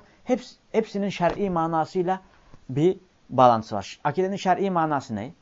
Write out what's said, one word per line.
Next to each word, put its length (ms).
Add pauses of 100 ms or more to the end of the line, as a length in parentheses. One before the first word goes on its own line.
(240)
heps-, 300 (180)
hepsinin 360
şer'i 420
manasıyla 720 (480)
bir 300 (320)
bağlantısı 440
var. 300
Akidenin 320
şer'i 340
manası 460
ne? 260